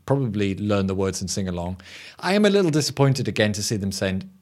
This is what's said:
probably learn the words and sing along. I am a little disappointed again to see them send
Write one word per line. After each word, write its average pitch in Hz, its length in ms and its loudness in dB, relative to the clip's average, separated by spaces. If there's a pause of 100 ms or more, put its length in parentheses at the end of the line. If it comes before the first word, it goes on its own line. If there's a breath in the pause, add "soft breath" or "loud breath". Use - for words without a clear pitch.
probably 104 520 0
learn 101 320 0
the 95 80 -2
words 95 240 -2
and 92 100 -6
sing 98 180 -4
along. 87 280 -6 (420 loud breath)
I 180 160 0
am 214 100 4
a 202 60 6
little 196 220 4
disappointed 139 560 2
again 107 240 2
to 104 100 -6
see 110 160 -2
them 98 140 -4
send 95 360 -2 (140)